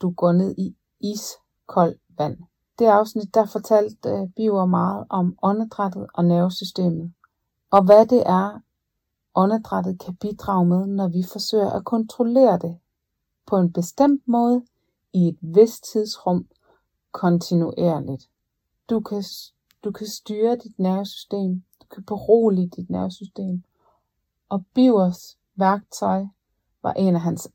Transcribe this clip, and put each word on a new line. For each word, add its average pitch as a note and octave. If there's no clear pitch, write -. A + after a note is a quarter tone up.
du F3+
går F3
ned F#3
i F#3+
iskoldt -
vand. D3
Det A#3
afsnit, G#3+
der A3
fortalte, G#3
øh, G3
Biver G3+
meget F3+
om F3+
åndedrættet G3+
og F3
nervesystemet, F3
og G3
hvad G#3
det A#3+
er, G3
åndedrættet F#3+
kan F3+
bidrage G3+
med, F#3
når G3
vi F3+
forsøger G3+
at G3
kontrollere A#3
det E3+
på G#3
en F3
bestemt C#4
måde A#3+
i F3
et D#3+
vist G3
tidsrum G#3+
kontinuerligt. E3+
Du A3+
kan G#3
s-, -
du G#3
kan G#3+
styre G#3+
dit A#3
nervesystem. F#3+
Du -
kan G3
berolige G3+
dit F3+
nervesystem. F#3
Og G3
Bivers G#3
værktøj G3
var -
en F#3+
af E3+
hans E3+